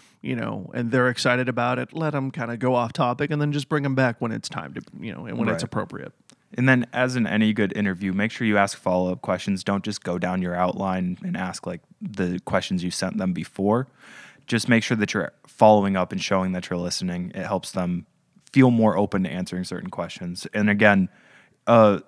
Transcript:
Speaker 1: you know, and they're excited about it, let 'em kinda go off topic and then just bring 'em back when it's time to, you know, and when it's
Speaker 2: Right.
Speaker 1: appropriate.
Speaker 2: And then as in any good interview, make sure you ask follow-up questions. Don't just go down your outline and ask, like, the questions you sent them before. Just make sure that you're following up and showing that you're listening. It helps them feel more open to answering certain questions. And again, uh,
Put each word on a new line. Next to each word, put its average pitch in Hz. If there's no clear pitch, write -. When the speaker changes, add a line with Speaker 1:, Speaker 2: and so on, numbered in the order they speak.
Speaker 1:
you 127
know, 110
and 120
they're 127
excited 123
about 123
it, 127
let 151
'em 135
kinda 117
go 127
off 120
topic 139
and 147
then 147
just 147
bring 147
'em 135
back 127
when 113
it's 110
time 76
to, -
you 104
know, -
and -
when -
it's -
Speaker 2:
Right. -
Speaker 1:
appropriate. -
Speaker 2:
And 127
then 123
as 127
in 117
any 107
good 101
interview, 98
make 101
sure -
you 104
ask 101
follow-up 90
questions. 95
Don't 98
just 104
go 90
down 92
your 87
outline 92
and 90
ask, 92
like, 87
the 98
questions 92
you 90
sent 95
them 92
before. 101
Just 117
make 117
sure 120
that 104
you're 95
following 104
up 90
and 98
showing 92
that 90
you're 90
listening. 87
It 92
helps -
them 90
feel 131
more 110
open 98
to 82
answering 92
certain 90
questions. 87
And 107
again, 101
uh, 110